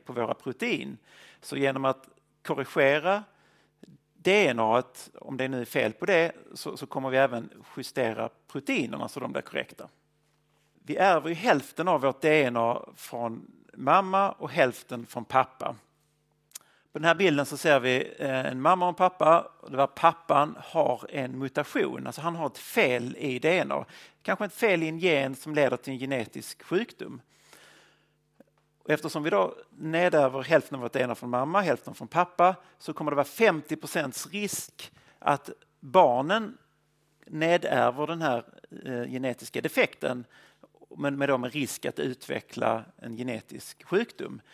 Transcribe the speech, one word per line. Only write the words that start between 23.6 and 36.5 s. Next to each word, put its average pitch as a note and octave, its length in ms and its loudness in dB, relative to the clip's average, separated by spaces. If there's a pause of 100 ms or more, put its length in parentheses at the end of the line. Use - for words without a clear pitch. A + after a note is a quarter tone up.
A. C#3 120 -4 (380)
Kanske G#3 220 -4
ett G3 100 -10
fel F#3 280 2
i D#3+ 60 -2
en D#3+ 100 -8
gen C#3+ 360 0
som D3+ 200 -10
leder C3 220 2
till - 160 -10
en C3 60 -8
genetisk B2+ 640 -8
sjukdom. - 580 -6 (1700)
Eftersom D3+ 320 -2
vi D#3 80 -2
då F#3+ 240 2 (160)
nedärver D#3 720 0
hälften C#3+ 320 2
av C3+ 60 -8
vårt A#2+ 120 -6
D C3 100 0
N B2 80 -2
A A2 40 -4
från A#2+ 160 -10
mamma, C#3+ 300 0
hälften C3+ 340 -2
från B2+ 140 -16
pappa, F3 460 2 (240)
så - 140 -12
kommer D3+ 180 -4
det C#3+ 40 -2
vara C#3 100 2
femtio E3 520 2
procents D3 500 -6
risk - 640 -8 (260)
att - 320 -2 (300)
barnen D#3 800 2 (680)